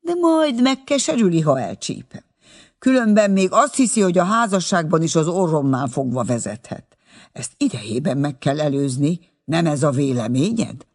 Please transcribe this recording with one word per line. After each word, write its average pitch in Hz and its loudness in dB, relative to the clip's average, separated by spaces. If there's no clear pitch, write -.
De 339 -4
majd 320 2
megkeserüli, 254 0
ha 143 2
elcsípem. - -10
Különben 214 4
még 190 2
azt 262 2
hiszi, 233 2
hogy 180 2
a 175 4
házasságban 185 0
is 165 -2
az 160 2
orromnál 151 0
fogva 127 -4
vezethet. - -8
Ezt - -14
idejében 143 -4
meg 143 -4
kell 147 -2
előzni, 143 0
nem 165 -2
ez 147 0
a 151 2
véleményed? 131 -2